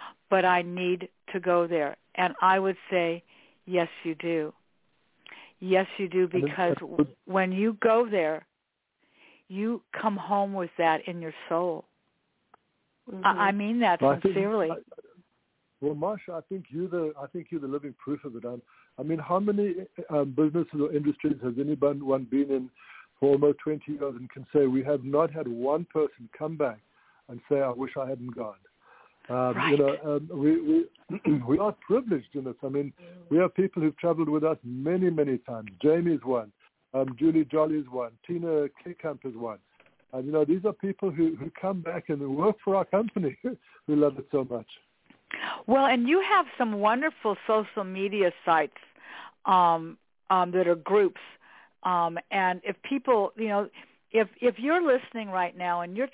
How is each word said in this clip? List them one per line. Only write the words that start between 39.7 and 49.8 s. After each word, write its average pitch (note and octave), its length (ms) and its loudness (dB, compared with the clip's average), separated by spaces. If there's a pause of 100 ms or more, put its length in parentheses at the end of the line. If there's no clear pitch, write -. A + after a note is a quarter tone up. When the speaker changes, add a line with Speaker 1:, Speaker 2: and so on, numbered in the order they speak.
Speaker 2:
And, C3 140 -8
you D3 60 -6
know, D3+ 120 2
these F3 220 2
are G#3+ 80 0
people G3 380 -4
who, D#3+ 240 2
who D3 140 -10 (100)
come F#3+ 220 -4
back E3 280 -8
and C#3 260 -4
work F3 300 2
for G3 100 2
our F#3+ 80 2
company F#3+ 560 -2
<laughs> - 40 -12
who - 520 -6
love D3 220 4
it C3+ 140 -12
so C3+ 180 0
much. A#2+ 180 -8 (1000)
Speaker 1:
Well, C4+ 180 6
and B3 240 2
you F4 180 4
have F#4 200 4 (100)
some G#3+ 240 -2
wonderful A3+ 560 0 (100)
social G#3+ 380 0
media F#3+ 480 0 (100)
sites, D#3 300 2 (720)
um, E3 520 4 (320)